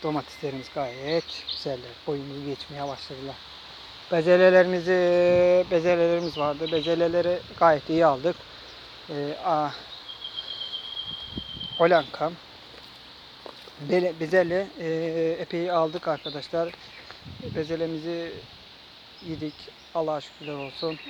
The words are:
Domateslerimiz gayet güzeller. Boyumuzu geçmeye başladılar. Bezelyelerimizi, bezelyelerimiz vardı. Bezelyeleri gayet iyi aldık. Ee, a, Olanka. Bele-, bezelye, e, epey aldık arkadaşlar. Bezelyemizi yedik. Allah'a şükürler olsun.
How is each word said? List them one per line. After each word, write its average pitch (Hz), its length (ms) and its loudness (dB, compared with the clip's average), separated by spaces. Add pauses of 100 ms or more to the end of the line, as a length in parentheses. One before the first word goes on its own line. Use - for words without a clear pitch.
Domateslerimiz 139 720 -6
gayet 139 720 -4
güzeller. 123 440 -6 (160)
Boyumuzu 143 380 -6
geçmeye 143 420 -8
başladılar. 135 480 -10 (760)
Bezelyelerimizi, 180 1600 6
bezelyelerimiz 170 680 2
vardı. 147 340 0
Bezelyeleri 170 680 2 (200)
gayet 156 300 6
iyi 160 160 4
aldık. 147 300 2 (760)
Ee, 147 260 -4 (100)
a, 151 240 0 (2000)
Olanka. 165 520 2 (1600)
Bele-, 180 300 2
bezelye, 180 480 2 (120)
e, 165 100 -4 (500)
epey 175 320 -4
aldık 165 360 0
arkadaşlar. 160 680 -4 (840)
Bezelyemizi 165 760 -4 (960)
yedik. 151 240 -6 (420)
Allah'a 156 260 0
şükürler - 320 -14
olsun. 147 460 -6 (100)